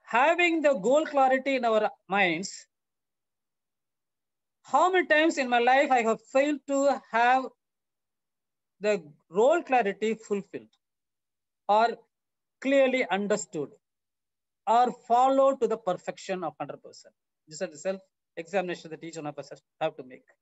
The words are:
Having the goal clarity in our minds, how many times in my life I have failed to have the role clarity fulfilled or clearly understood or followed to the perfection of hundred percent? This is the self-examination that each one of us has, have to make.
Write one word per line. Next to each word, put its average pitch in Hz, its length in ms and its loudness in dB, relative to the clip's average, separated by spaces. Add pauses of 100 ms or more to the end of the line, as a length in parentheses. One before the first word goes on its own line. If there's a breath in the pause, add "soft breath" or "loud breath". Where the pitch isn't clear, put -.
Having 330 600 0
the 285 120 2
goal 262 320 0
clarity 262 500 0
in 240 100 -4
our 220 240 0 (180)
minds, 185 600 -2 (2000)
how 330 280 2
many 359 160 0
times 311 300 2
in 262 120 -2
my 240 100 2
life 262 300 4
I 254 120 2
have 220 200 -2 (120)
failed 285 340 0
to 277 340 0 (100)
have 247 340 2 (1400)
the 202 200 -2 (280)
role 254 340 2
clarity 220 520 -2
fulfilled 190 520 -10 (1000)
or 226 300 2 (640)
clearly 262 480 2
understood 196 600 -4 (1000)
or 233 240 2 (160)
followed 269 540 4
to 226 60 0
the 214 100 -2
perfection 185 640 -8
of 151 160 -8
hundred - 240 -14
percent? - 320 -20 (320)
This 156 140 -14
is 175 80 -6
the 151 80 -20
self-examination 180 1120 -8
that 160 120 -14
each 165 120 -14
one 151 120 -10
of 147 120 -12
us 135 100 -16
has, 147 120 -20 (180)
have 156 180 -4
to 139 60 -16
make. 127 220 -20 (160)